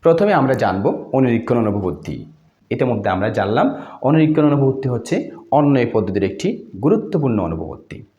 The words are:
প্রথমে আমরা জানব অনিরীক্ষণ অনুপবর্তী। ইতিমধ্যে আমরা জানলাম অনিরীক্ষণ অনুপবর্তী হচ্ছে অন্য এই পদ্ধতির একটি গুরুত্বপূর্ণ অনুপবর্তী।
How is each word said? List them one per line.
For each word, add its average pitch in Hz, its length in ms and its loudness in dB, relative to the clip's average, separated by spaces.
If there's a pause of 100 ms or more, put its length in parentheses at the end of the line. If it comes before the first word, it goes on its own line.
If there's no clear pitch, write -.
প্রথমে 165 320 4
আমরা 135 200 2
জানব 104 580 -2
অনিরীক্ষণ 120 460 2
অনুপবর্তী। 95 640 -4 (460)
ইতিমধ্যে 113 400 -2
আমরা 92 180 -2
জানলাম 110 460 0 (280)
অনিরীক্ষণ 156 440 4
অনুপবর্তী 135 420 2
হচ্ছে 123 420 -4 (200)
অন্য 143 280 4
এই 120 140 2
পদ্ধতির 98 300 0
একটি - 460 -4 (140)
গুরুত্বপূর্ণ 143 580 0
অনুপবর্তী। 82 600 -8 (160)